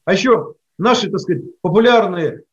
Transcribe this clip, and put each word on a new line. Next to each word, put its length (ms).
а 80
ещё 420
наши, 300
так 100
сказать, 240
популярные, 800